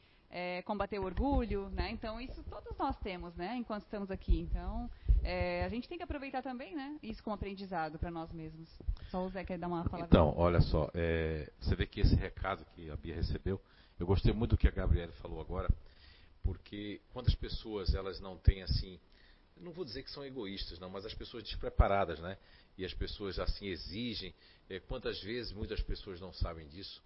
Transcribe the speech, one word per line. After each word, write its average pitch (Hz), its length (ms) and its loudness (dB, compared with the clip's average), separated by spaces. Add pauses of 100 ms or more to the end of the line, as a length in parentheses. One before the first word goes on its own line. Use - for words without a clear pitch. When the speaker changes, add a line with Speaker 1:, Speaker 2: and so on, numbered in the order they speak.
(300)
Speaker 1:
é, 180 320 -4
combater 202 380 -2
o 190 40 -2
orgulho, 208 680 2
né? 180 220 -2
Então, 226 300 -6
isso 254 220 -10
todos 415 340 -10
nós 277 220 0
temos, 175 360 -6
né, 185 220 -2
enquanto 220 260 -4
estamos 196 280 -6
aqui. 180 300 4
Então, 185 480 -4 (340)
é, 180 420 2
a 185 40 0
gente 233 200 -4
tem 349 80 -8
que 349 60 -8
aproveitar 269 380 -4
também, 269 340 -6
né, 285 260 -6
isso 220 220 -8
como 220 100 -2
aprendizado 190 640 -4
pra 175 140 -4
nós 165 200 -6
mesmos. 160 380 -10 (400)
Só 185 160 -2
o 190 40 -4
Zé 185 140 -6
quer 180 140 -4
dar 170 100 -4
uma 170 160 0
palavra. 170 220 -2
Speaker 2:
Então, 82 320 8
olha 85 240 8
só, 78 320 4
é, 80 680 0
você - 160 2
vê 95 120 0
que - 140 -6
esse - 140 10
recado 95 480 -2 (120)
que 82 140 -10
a 76 60 -8
Bia 76 200 -6
recebeu, 95 440 -2 (400)
eu 87 60 -2
gostei 98 260 6
muito 110 200 2
do 101 60 6
que - 100 8
a 95 40 6
Gabriela 85 420 4
falou 82 280 -8
agora, 90 260 -4 (760)
porque 104 580 -4 (100)
quando 120 160 -8
as - 80 8
pessoas, 107 600 -2
elas 95 240 -4
não 95 180 -10
têm, 95 240 4
assim, 92 380 -2 (580)
eu 170 60 -18
não 175 80 -12
vou 175 120 -6
dizer 131 200 -10
que - 80 -14
são 143 120 -10
egoístas, 98 560 -6
não, 92 100 -8
mas 98 160 -8
as 110 80 -8
pessoas 113 300 -10
despreparadas, 98 760 4
né? 90 180 -6 (400)
E 90 80 -4
as 85 80 -4
pessoas 95 460 -4
assim 98 280 0
exigem, 95 680 -6 (360)
é, 95 100 -6
quantas 123 420 -6
vezes 107 300 -6
muitas 104 300 -4
pessoas 92 400 -4
não 92 100 -10
sabem 82 380 -4
disso, 95 360 -14